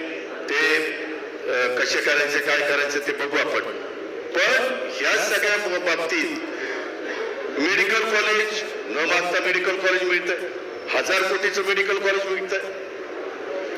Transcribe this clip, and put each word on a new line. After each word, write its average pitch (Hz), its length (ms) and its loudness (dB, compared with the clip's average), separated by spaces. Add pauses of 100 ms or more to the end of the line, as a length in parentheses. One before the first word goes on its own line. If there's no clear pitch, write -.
(500)
ते, 156 360 2 (580)
अ, 127 360 0
कसे 135 220 2
करायचे, 147 380 2
काय 147 180 2
करायचे 143 420 2
ते 143 120 -2
बघू 143 260 -2
आपण. 110 240 0 (720)
पण 240 600 2
ह्या 196 400 2
सगळ्या 208 220 2
ब-, 180 280 0
बाबतीत 165 520 0 (1200)
मेडिकल 196 420 4
कॉलेज 208 640 2 (220)
न 151 220 0
मागता 175 320 2
मेडिकल 180 360 2
कॉलेज 185 280 2
मिळतंय, 175 340 2 (600)
हजार 180 240 2
कोटीचं 190 420 2
मेडिकल 196 340 2
कॉलेज 190 280 2
मिळतंय. 190 340 -2 (1160)